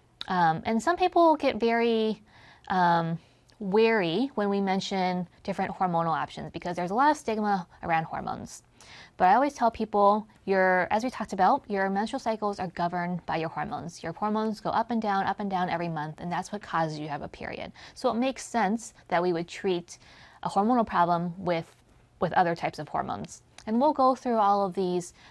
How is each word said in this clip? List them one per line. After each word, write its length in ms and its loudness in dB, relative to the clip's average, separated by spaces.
Um, 380 2
and 180 0
some 120 2
people 420 4
get 180 0
very, 680 2
um, 500 2
wary 760 2
when 140 0
we 120 0
mention 680 0
different 300 -4
hormonal 420 0
options 360 -8
because 240 -8
there's 160 -4
a 40 -4
lot 140 4
of 80 2
stigma 500 -2
around 200 0
hormones. 600 -10
But 120 6
I 40 8
always 220 4
tell 160 2
people, 560 2
your, 460 4
as 120 0
we 60 -4
talked 240 -8
about, 340 4
your 220 -2
menstrual 300 -2
cycles 400 -4
are 80 -6
governed 580 -4
by 120 -4
your 120 -4
hormones. 540 -8
Your 100 -6
hormones 480 -4
go 80 -4
up 220 0
and 100 0
down, 240 0
up 140 -2
and 100 -4
down 200 0
every 200 -2
month, 300 -6
and 120 -8
that's 200 -6
what 100 -8
causes 380 -2
you 60 -8
to 60 -8
have 120 -8
a 40 -8
period. 440 -12
So 160 -2
it 20 0
makes 320 -4
sense 480 -2
that 140 0
we 120 2
would 140 -4
treat 500 -4
a 60 -4
hormonal 360 2
problem 480 0
with, 320 -4
with 120 0
other 220 2
types 220 -6
of 120 -10
hormones. 520 -6
And 160 0
we'll 100 4
go 220 4
through 240 -2
all 260 4
of 120 -2
these 380 -2